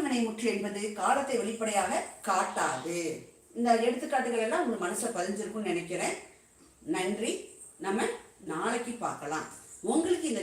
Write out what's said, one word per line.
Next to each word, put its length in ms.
வினைமுற்று 480
என்பது 280
காலத்தை 440
வெளிப்படையாக 640
காட்டாது. 720
இந்த 120
எடுத்துக்காட்டுகள் 600
எல்லாம் 180
உங்க 180
மனசுல 320
பதிஞ்சிருக்கும்னு 580
நினைக்கிறேன். 440
நன்றி, 360
நம்ம 300
நாளைக்கு 420
பார்க்கலாம். 420
உங்களுக்கு 360
இந்த 140